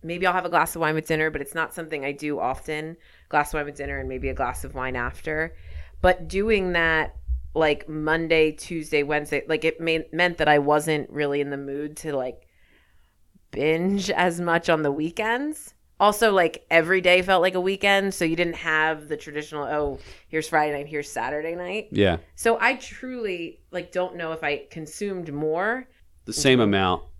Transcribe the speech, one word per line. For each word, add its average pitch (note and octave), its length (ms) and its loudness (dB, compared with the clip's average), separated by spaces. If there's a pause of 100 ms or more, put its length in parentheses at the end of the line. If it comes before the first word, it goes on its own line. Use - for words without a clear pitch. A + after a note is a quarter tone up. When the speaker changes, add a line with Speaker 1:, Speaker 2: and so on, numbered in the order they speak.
Speaker 1:
maybe F3 220 -4
I'll F3+ 80 4
have F3+ 120 0
a F3+ 40 -2
glass E3 260 2
of E3+ 40 -6
wine D#3 160 2
with D#3 120 -2
dinner, D#3 220 2
but D3+ 120 -6
it's C#3 140 -10
not D#3+ 180 -2
something D#3 320 -8
I C#3+ 80 -4
do D3 260 -4
often. D3+ 560 -4 (320)
Glass D3 260 2
of D#3 40 0
wine D3 80 -2
with C#3+ 100 -10
dinner C#3 240 -8
and C3+ 80 -6
maybe C3 220 -4
a C3 40 -4
glass B2+ 300 -4
of C3+ 100 -10
wine B2+ 220 -4
after. D3+ 580 -4 (480)
But F3+ 280 4
doing G3 440 2
that, E3 420 2 (400)
like, D3+ 340 2
Monday, D#3 640 2
Tuesday, D#3 500 -2
Wednesday, D3 440 0
like, D#3 180 -2
it D#3+ 160 0
may-, D#3+ 320 0
meant F3 240 0
that D3+ 100 2
I D3 120 8
wasn't D3 500 2
really C#3+ 320 -2
in C#3 80 -2
the C#3+ 80 -6
mood C#3+ 400 -8
to, D3+ 180 -6
like, B2+ 320 -6 (1040)
binge F3 600 0
as F3 280 0
much E3+ 300 0
on D#3 140 4
the C#3+ 80 2
weekends. A3 840 -4 (260)
Also, G#3 320 6
like, F3 380 2
every E3+ 320 4
day F3+ 220 6
felt F#3 180 4
like F3+ 140 4
a F#3 60 0
weekend, G3 520 2
so F3+ 100 -2
you E3 120 2
didn't E3+ 220 0
have D#3 500 0
the D3+ 100 -4
traditional, D3+ 460 -8
"Oh, C#3+ 340 -2 (300)
here's D#3 200 -4
Friday D3+ 260 2
night, C#3+ 140 -6
here's D3 240 -8
Saturday D3+ 440 -4
night." F#3 360 -8
Speaker 2:
Yeah. F#2+ 260 4 (180)
Speaker 1:
So A3+ 260 2
I B3+ 140 2
truly, G#3+ 840 -10 (100)
like, F3 200 -8
don't F3+ 240 -4
know E3 160 -6
if D#3+ 120 -8
I D3 260 -4
consumed E3+ 640 -8
more F3 540 -2 (380)
Speaker 2:
The A2 80 -8
same C3 260 4
Speaker 1:
Mm-hmm. A#2 100 6
Speaker 2:
amount. F#2+ 340 2 (160)